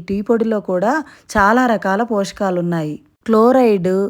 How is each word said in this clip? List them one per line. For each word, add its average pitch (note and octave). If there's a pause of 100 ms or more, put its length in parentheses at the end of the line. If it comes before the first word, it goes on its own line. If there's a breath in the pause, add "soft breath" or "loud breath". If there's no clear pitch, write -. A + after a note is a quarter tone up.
(120)
టీ G3 (100)
పొడిలో A3 (100)
కూడా F#3+ (440 loud breath)
చాలా A3 (100)
రకాల G3 (100)
పోషకాలు G3
ఉన్నాయి. D#3+ (320)
క్లోరైడ్, A3 (160)